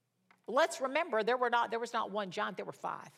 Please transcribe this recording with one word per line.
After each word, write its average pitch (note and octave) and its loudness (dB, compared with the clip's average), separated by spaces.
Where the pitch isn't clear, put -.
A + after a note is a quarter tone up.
Let's D4+ 4
remember, C4+ 2
there A#3+ 2
were B3 2
not, A#3 2
there A3+ -2
was A#3 -6
not A3 -2
one G3 -4
giant, G#3 -4
there G3 -8
were D#3+ -8
five. - -10